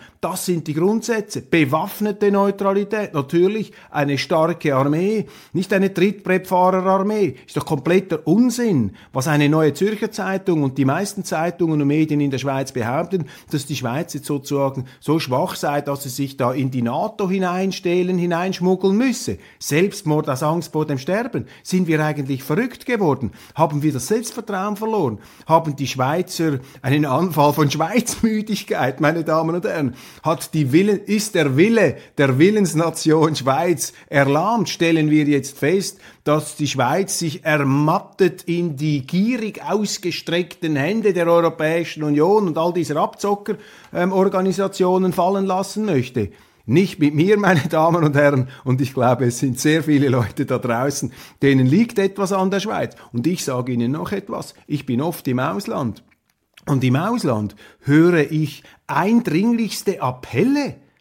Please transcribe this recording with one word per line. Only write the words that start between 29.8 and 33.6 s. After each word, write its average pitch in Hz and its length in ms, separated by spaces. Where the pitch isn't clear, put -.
Hat - 320
die 147 160
Wille, 190 220
ist 208 420
der 147 220
Wille 196 400
der 131 220
Willensnation 160 960
Schweiz 135 580